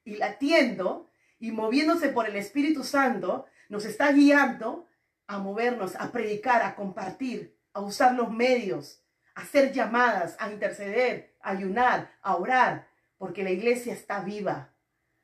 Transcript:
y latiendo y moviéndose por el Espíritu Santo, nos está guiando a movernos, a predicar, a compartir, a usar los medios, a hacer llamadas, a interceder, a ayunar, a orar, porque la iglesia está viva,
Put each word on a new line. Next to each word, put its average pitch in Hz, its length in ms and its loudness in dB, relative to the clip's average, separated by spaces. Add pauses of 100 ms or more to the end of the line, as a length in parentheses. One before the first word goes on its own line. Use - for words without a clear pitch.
y 208 100 -12
latiendo 214 960 0 (300)
y 226 120 -8
moviéndose 277 580 2
por 220 180 0
el 202 100 -6
Espíritu 277 460 -2
Santo, 240 640 0 (220)
nos 208 160 -6
está 285 280 2
guiando 285 720 4 (400)
a 202 120 -8
movernos, 202 560 -2
a - 160 -8
predicar, 226 500 0
a 196 140 -4
compartir, 202 800 -8 (160)
a 202 80 -8
usar 247 320 2
los 240 180 -2
medios, 220 720 -2 (300)
a - 80 -16
hacer 269 320 4
llamadas, 226 640 0
a 208 120 -6
interceder, 208 880 -4
a - 100 -10
ayunar, 196 680 0
a 190 140 0
orar, 208 520 2 (300)
porque 190 260 -8
la 190 60 -2
iglesia 233 440 0
está - 280 -8
viva, 180 520 -6 (500)